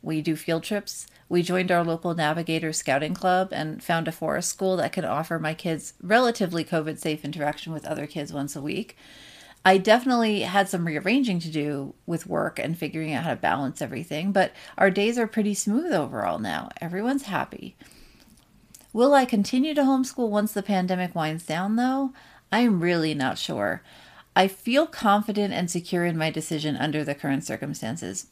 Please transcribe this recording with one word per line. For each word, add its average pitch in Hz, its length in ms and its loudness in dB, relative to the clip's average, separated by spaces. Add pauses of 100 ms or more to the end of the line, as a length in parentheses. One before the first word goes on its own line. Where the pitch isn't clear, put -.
We 156 200 -2
do 156 160 0
field 165 260 -2
trips. - 420 -6 (220)
We 175 160 2
joined 180 260 0
our 175 140 4
local 170 320 -2
Navigator 160 560 0
Scouting 151 420 0
Club 185 380 2
and 156 320 -6
found 165 240 0
a 160 60 -4
forest 156 340 -4
school 185 300 0
that - 160 0
can 175 100 -4
offer 156 340 -2
my 160 160 -2
kids 160 480 -6
relatively 214 640 2
covid-safe 156 640 -2
interaction 151 480 -4
with 156 120 -8
other 147 220 -6
kids 147 240 -8
once 143 240 -6
a 143 60 -8
week. 151 340 -6 (720)
I 190 120 8
definitely 226 600 4
had 190 280 2
some 175 160 -2
rearranging 185 540 2
to 165 100 -8
do 147 460 -4 (100)
with 175 220 -4
work 160 320 -2
and 160 180 -2
figuring 156 360 -4
out 135 100 -2
how 165 80 -2
to - 40 0
balance - 460 0
everything, 156 500 -4
but 190 220 2 (240)
our 196 140 6
days 208 260 0
are 233 80 2
pretty 208 300 0
smooth 285 360 0
overall 113 460 0
now. 85 320 -4 (100)
Everyone's 220 440 -4
happy. - 520 -6 (1160)
Will 254 220 6
I 262 100 8
continue 254 480 2
to 294 80 2
homeschool 262 480 2
once 208 240 0
the 202 80 -2
pandemic 185 540 0
winds 160 300 -2
down, 190 320 -2
though? 262 360 0 (380)
I'm 214 280 4
really 165 360 2
not 131 240 0
sure. 101 420 -2 (540)
I 190 120 6
feel 240 380 0
confident 208 680 0
and 180 180 -2
secure 175 340 0
in 170 120 0
my 156 120 0
decision 151 480 -2
under 151 260 0
the 143 120 -4
current 143 280 -2
circumstances. 135 880 -6